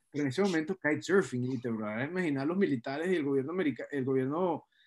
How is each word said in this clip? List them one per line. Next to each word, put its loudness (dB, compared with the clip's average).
pero -2
en 2
ese 0
momento 2
kitesurfing, 0
y -2
te -2
podrás -2
imaginar 0
los -2
militares 0
y 2
el 0
gobierno 0
america-, -2
el 0
gobierno 0